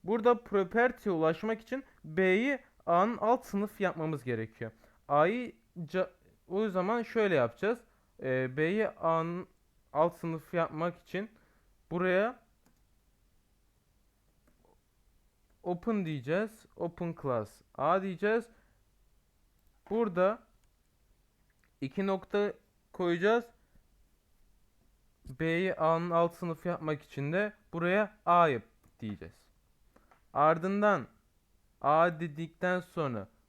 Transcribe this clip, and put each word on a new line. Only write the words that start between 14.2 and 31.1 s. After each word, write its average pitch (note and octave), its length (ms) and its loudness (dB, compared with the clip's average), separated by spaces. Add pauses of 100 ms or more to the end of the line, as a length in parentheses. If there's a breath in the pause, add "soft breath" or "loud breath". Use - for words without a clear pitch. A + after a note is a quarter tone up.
open F3+ 420 -2
diyeceğiz. D#3+ 600 -4 (100)
Open E3+ 460 -6
class A#2+ 400 -4 (140)
A E3+ 260 0
diyeceğiz. G#3 440 -2 (1400 soft breath)
Burada G3+ 500 0 (1400)
iki F#3+ 260 -4
nokta G3 460 -2 (380)
koyacağız. F#3+ 540 2 (1800)
B'yi E3 500 -2
A'nın E3 340 2
alt E3+ 260 2
sınıf E3+ 300 -6
yapmak D#3 360 -4
için C#3+ 320 -6
de G3+ 200 -2 (200)
buraya F3+ 520 0
A E3+ 220 6
yap B2 160 0 (360)
diyeceğiz. G#2 440 -10 (880 soft breath)
Ardından E3 760 2 (720)